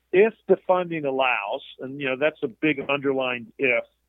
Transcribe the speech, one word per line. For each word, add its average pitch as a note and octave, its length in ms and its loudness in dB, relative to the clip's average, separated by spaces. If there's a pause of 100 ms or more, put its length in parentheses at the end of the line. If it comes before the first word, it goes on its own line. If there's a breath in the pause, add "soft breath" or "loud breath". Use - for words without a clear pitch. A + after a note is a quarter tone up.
(120)
if G#3 220 4 (140)
the F3+ 80 6 (100)
funding F3 380 0
allows, C3 580 0 (160)
and, C#3 220 -10
you C#3 60 -4
know, C3 120 -2
that's D3+ 240 0
a C#3+ 60 -4
big C#3 420 -2
underlined C3 640 -2
if, B2 280 0 (240)